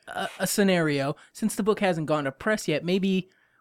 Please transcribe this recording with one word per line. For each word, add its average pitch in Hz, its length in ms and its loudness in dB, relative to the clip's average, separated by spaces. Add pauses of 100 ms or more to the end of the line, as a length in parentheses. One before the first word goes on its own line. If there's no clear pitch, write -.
a, - 200 -6 (120)
a 190 60 -2
scenario. 160 680 2 (160)
Since - 220 -4
the 226 80 -4
book 208 180 2
hasn't 165 280 0
gone 151 160 2
to 135 80 -2
press - 360 -4
yet, 151 160 0
maybe 190 460 0 (300)